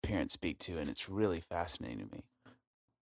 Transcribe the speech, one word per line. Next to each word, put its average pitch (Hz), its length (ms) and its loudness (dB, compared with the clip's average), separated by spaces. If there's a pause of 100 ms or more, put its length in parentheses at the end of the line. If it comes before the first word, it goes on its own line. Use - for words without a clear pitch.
parents 95 320 2
speak - 260 -2
to, 85 180 -2
and 71 120 0
it's - 200 -4
really 98 320 4
fascinating 60 580 -2 (100)
to - 60 -10
me. - 80 -8 (800)